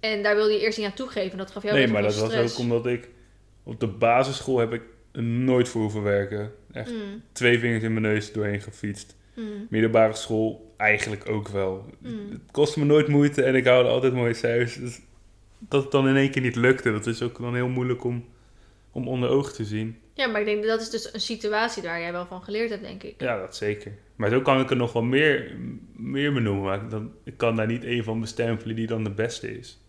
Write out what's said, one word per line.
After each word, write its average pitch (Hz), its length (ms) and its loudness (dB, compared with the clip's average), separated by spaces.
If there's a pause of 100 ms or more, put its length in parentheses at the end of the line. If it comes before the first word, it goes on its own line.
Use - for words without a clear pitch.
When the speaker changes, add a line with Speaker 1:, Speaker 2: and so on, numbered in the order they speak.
Speaker 1:
En 214 220 -2
daar 208 140 4
wilde 214 160 4
je 208 80 2
eerst 220 180 0
niet 214 80 -2
aan 196 80 -6
toegeven 220 380 -6
en 190 60 -10
dat 190 120 -10
gaf - 120 -12
jou 214 120 0
Speaker 2:
Nee, 139 80 6
Speaker 1:
best 113 120 2
wel 104 80 2
Speaker 2:
maar 104 80 2
dat 104 100 -2
Speaker 1:
veel 110 80 0
Speaker 2:
was 113 60 -4 (160)
Speaker 1:
stress. - 40 -10
Speaker 2:
ook - 60 -6
omdat 120 260 0
ik 123 220 -4 (540)
op - 180 -10
de 120 60 0
basisschool 123 720 2
heb 117 140 2
ik 117 100 -6 (300)
er 127 100 -6
nooit 123 460 2
voor 117 120 -4
hoeven 107 220 -2
werken. 104 500 0 (200)
Echt - 200 -10
Speaker 1:
Mm. 214 300 -10 (100)
Speaker 2:
twee 120 260 4
vingers 113 240 0
in 110 100 -2
mijn 110 120 0
neus 104 280 0
doorheen 104 280 -4
gefietst. - 560 -12 (180)
Speaker 1:
Mm. 214 360 -10
Speaker 2:
Middelbare 110 440 4
school - 640 -4
eigenlijk 107 520 0
ook 104 200 -2
wel. 98 380 -4 (120)
Speaker 1:
Mm. 104 320 -12
Speaker 2:
Het 113 100 -14 (100)
kostte 147 280 2
me 147 60 2
nooit 151 240 6
moeite 143 340 4
en 131 120 4
ik 131 120 4
haalde 123 220 8
altijd 123 240 2
mooie 120 220 0
cijfers. 117 420 0
Dus 123 240 -12 (580)
dat 143 240 0
het 139 100 -8
dan 135 160 4
in 135 80 6
één 135 140 4
keer 135 120 -2
niet 123 140 0
lukte, 123 360 4
dat 107 140 -4
is 113 160 -4
ook 117 160 -6
dan 120 160 -6
heel 123 140 0
moeilijk 127 360 -2
om, 120 240 -4 (640)
om 123 160 -6
onder 123 200 -2
ogen 139 260 2
te 113 100 -6
zien. 110 360 -6 (120)
Speaker 1:
Ja, 269 140 -2
maar 214 140 0
ik 208 60 -2
denk 214 160 0
dat 220 80 0
dat 226 100 2
is 226 100 -8
dus - 240 -8
een 208 60 -6
situatie 214 640 -2
waar 170 180 -6
jij 170 120 -6
wel 180 140 -6
van 185 160 -14
geleerd 220 280 -4
hebt, 208 120 -8
denk 185 200 -14
ik. - 180 -14
Speaker 2:
Ja, 120 200 -2
dat 92 160 -12
zeker. 104 360 -4 (240)
Maar 107 140 0
zo 127 120 4
kan 131 180 4
ik 131 100 0
er 135 60 2
nog 120 160 0
wel 117 100 0
meer, 135 540 2 (360)
meer 135 400 -2
benoemen. 101 320 2
Maar 101 240 -2
dan, 110 240 -8 (120)
ik - 120 -14
kan 113 200 2
daar 110 100 0
niet 117 180 -2
één 120 200 -2
van 113 160 -4
bestempelen 113 560 -4
die 113 100 -2
dan 110 180 -2
de 104 60 -4
beste 107 480 -6
is. - 200 -20 (100)